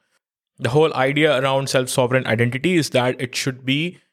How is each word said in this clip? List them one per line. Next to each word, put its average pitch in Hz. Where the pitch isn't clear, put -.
The 127
whole 151
idea 143
around 135
self-sovereign 127
identity 120
is 151
that 123
it 131
should 131
be 156